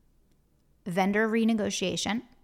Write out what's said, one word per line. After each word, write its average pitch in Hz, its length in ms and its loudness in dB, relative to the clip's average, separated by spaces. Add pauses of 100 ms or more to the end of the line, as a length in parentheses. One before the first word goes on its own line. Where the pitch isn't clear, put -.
(880)
vendor 202 420 2
renegotiation, 214 920 0 (220)